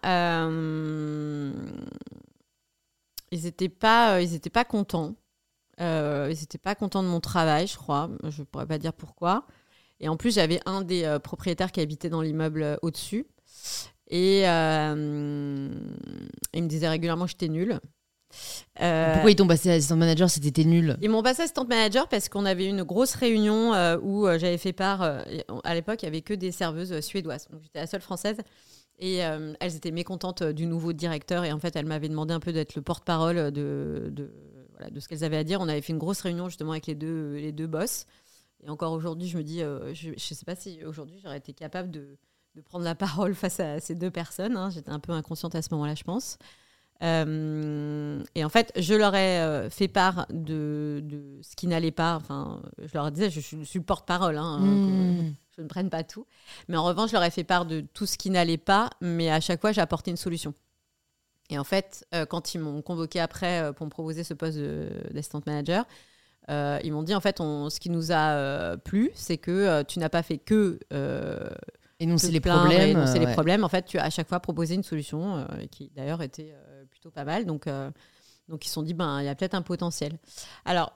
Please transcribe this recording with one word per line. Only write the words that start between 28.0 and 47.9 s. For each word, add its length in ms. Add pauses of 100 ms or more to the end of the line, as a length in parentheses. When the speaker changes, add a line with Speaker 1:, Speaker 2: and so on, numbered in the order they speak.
Speaker 1:
française. 360 (640)
Et, 260
euh, 360
elles 160
étaient 160
mécontentes, 500
euh, 100
du 140
nouveau 260
directeur. 520
Et 80
en 80
fait, 160
elles 100
m'avaient 220
demandé 260
un 60
peu 120
d'être 220
le 80
porte-parole, 560
euh, 140
de, 580
de, 220 (400)
voilà, 180
de 100
ce 80
qu'elles 160
avaient 140
à 60
dire. 160
On 80
avait 120
fait 120
une 60
grosse 220
réunion 280
justement 240
avec 160
les 80
deux, 400
les 160
deux 160
boss. 380 (580)
Et 60
encore 220
aujourd'hui, 360
je 100
me 60
dis, 180
euh, 320
je, 220
je 180
sais 100
pas 120
si 280
aujourd'hui 380
j'aurais 160
été 140
capable 400
de, 240 (400)
de 60
prendre 220
la 100
<laughs> 20
parole 400
face 240
à 180
ces 160
deux 160
personnes, 460
hein. 140
J'étais 200
un 100
peu 120
inconsciente 420
à 80
ce 100
moment-là, 220
je 80
pense. 340 (680)
Euh, 1160 (120)